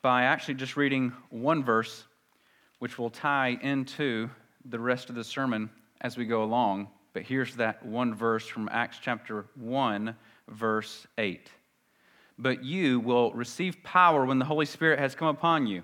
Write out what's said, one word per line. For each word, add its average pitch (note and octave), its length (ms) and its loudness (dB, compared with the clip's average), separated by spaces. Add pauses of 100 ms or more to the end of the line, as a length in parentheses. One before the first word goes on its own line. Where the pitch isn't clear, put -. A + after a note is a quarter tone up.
by B2 220 4
actually D3+ 280 0
just C3 240 -6
reading C3+ 340 2 (200)
one C3+ 320 0
verse, A2+ 400 0 (720)
which - 220 -8
will A#2 100 -4
tie C3 540 0
into C3 680 -2 (360)
the A#2 140 -8
rest B2 300 -2
of B2 60 -10
the A2+ 80 -6
sermon A2+ 480 -4 (300)
as A#2+ 140 -6
we A#2+ 100 -4
go A2 180 2
along. G#2+ 460 0 (240)
But - 100 -6
here's C3 320 -2
that A2 280 -2
one A#2 300 -2
verse A2 320 0
from A2 260 -6
Acts A#2 300 -4
chapter A2 540 -6
one, A2+ 600 -2 (320)
verse A2 600 -4 (100)
eight. G2 320 -4 (880)
"But B2+ 260 -2
you C#3 360 2
will A#2+ 340 4
receive E3 480 -6
power E3 440 6
when C3 120 2
the C3 80 2
Holy D3+ 220 2
Spirit D#3 320 2
has C3+ 160 0
come D#3+ 140 0
upon D3+ 360 2
you F#2 180 -4